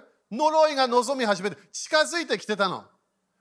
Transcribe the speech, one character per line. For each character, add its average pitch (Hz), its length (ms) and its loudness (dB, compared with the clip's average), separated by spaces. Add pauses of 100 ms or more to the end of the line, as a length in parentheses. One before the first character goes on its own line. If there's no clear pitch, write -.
(320)
呪 311 380 4
い 294 60 -4
が 262 120 2
望 247 320 0
み 247 60 0
始 202 160 0
め 202 80 -4
て、 - 80 -14 (140)
近 - 300 -2
づ 311 200 -2
い 277 60 -8
て 247 100 -2
き - 80 -10
て 214 100 -6
た 190 140 0
の。 110 160 -8 (560)